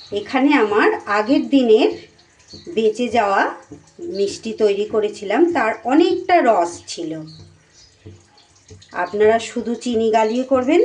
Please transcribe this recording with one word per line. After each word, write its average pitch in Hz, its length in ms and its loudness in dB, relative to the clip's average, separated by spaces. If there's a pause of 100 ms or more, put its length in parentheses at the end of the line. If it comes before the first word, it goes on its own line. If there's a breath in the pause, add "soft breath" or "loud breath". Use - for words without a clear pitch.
(120)
এখানে 254 420 0
আমার 226 340 2 (200)
আগের 214 400 0
দিনের 247 420 4 (840)
বেঁচে 220 340 0
যাওয়া 208 340 0 (720)
মিষ্টি 202 360 -4 (100)
তৈরি 202 240 0
করেছিলাম, 208 540 -2 (120)
তার 233 200 -2 (120)
অনেকটা 349 560 2
রস 196 320 2 (140)
ছিল। 160 240 -10 (1800)
আপনারা 208 480 2
শুধু 233 340 -8
চিনি 226 360 -2
গালিয়ে 226 340 0
করবেন 262 400 2